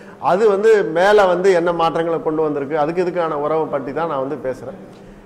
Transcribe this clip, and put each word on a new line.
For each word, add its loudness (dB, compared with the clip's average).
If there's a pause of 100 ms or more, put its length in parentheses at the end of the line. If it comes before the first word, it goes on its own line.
(200)
அது 2
வந்து 4
மேல 4
வந்து 2
என்ன 2
மாற்றங்களை -2
கொண்டு -2
வந்திருக்கு, -2
அதுக்கு -2
இதுக்கான -2
உறவை -2
பற்றி -6
தான் -4
நான் -4
வந்து -8
பேசுறேன். -12 (460)